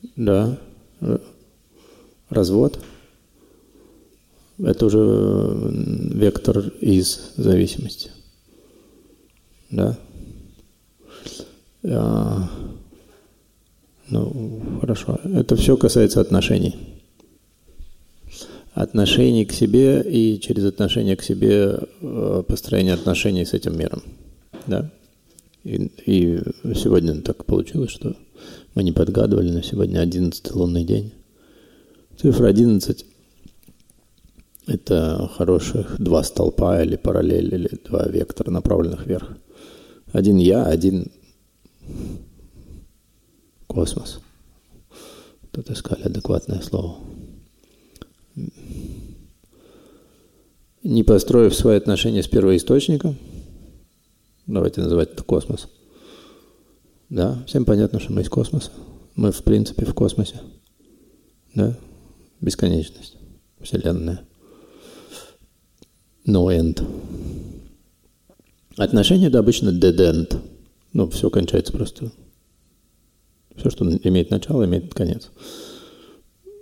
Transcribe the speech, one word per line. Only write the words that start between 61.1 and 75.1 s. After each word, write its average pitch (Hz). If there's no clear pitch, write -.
Да? 113
Бесконечность. -
Вселенная. 85
No 92
end. 82
Отношения, 156
да, 123
обычно 107
dead 87
end. 82
Ну, 90
всё -
кончается -
просто. -
Всё, -
что -
имеет 87
начало, 110
имеет 87
конец. -